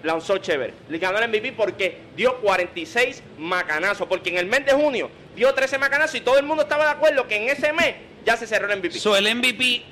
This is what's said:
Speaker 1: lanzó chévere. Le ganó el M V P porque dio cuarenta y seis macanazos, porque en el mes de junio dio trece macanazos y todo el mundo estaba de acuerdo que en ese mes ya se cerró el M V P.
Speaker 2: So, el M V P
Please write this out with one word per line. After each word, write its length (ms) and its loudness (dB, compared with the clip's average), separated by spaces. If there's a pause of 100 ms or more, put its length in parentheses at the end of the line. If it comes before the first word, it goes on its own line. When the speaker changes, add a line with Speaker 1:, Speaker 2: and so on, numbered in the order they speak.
Speaker 1:
lanzó 340 -2
chévere. 360 -2 (140)
Le 120 -8
ganó 180 0
el 80 2
M 120 -2
V 120 -2
P 80 -12
porque 400 -2 (180)
dio 220 2
cuarenta 420 0
y 60 -8
seis 360 -2 (160)
macanazos, 720 -2
porque 220 -2
en 80 -4
el 80 0
mes 200 0
de 60 2
junio 400 2 (240)
dio 180 4
trece 240 0
macanazos 380 0
y 60 -4
todo 160 4
el 80 4
mundo 180 0
estaba 220 2
de 60 4
acuerdo 360 2
que 80 -2
en 140 -2
ese 240 0
mes 220 0 (300)
ya 120 2
se 100 -8
cerró 200 0
el 40 0
M 80 -2
V 120 -4
P. 80 -8
Speaker 2:
So, 180 2
el 100 2
M 140 0
V 120 0
P 380 -2